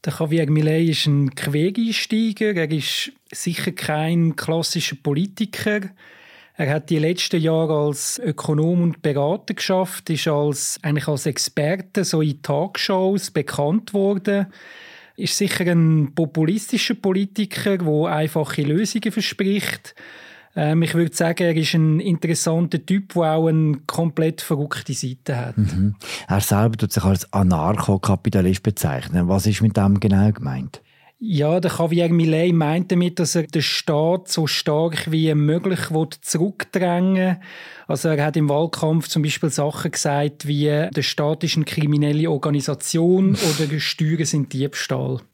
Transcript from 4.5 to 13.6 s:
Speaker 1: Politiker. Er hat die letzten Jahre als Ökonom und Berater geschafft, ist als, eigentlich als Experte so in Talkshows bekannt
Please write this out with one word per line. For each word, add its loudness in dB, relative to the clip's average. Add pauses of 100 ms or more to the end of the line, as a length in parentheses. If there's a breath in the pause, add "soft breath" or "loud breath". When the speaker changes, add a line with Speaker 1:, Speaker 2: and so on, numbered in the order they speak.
Speaker 1:
Politiker. -2 (760 loud breath)
Er -2
hat -4
die 2
letzten 0
Jahre 2
als -4
Ökonom 0
und 0
Berater -2
geschafft, -2
ist -2
als, -2
eigentlich -2
als -2
Experte -2
so 0
in -2
Talkshows 0
bekannt -2